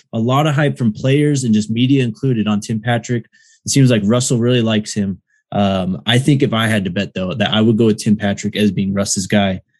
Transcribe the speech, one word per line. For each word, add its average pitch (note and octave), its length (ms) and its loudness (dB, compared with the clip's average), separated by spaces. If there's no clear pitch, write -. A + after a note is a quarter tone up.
a A#2 60 -6
lot B2+ 300 0
of D3 80 0
hype C#3+ 200 0
from A#2+ 160 0
players C#3 520 0
and A#2 100 2
just G#2+ 160 0
media C3 340 2
included A2+ 440 -2
on G#2 140 0
Tim A2 200 -6
Patrick. A#2 440 -4
It - 60 -8
seems C3 220 4
like A2 140 2
Russell A#2+ 340 0
really A#2+ 240 2
likes A2 300 -2
him. G2 280 -4
Um, F#2+ 560 -2
I B2 100 2
think C3+ 240 2
if A#2+ 100 0
I A2 140 0
had G#2+ 200 0
to F#2+ 40 -4
bet, F#2+ 240 -6
though, F#2 220 -4
that G2+ 180 -2
I A2 80 2
would A2 160 4
go A2+ 80 2
with G#2+ 120 2
Tim G#2+ 180 0
Patrick G#2 400 -4
as G#2 160 2
being G2 200 -2
Russ's G2 360 -4
guy, G2 340 0